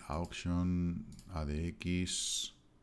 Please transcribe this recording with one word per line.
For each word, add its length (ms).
Auction, 960
A 140
D 240
X. 840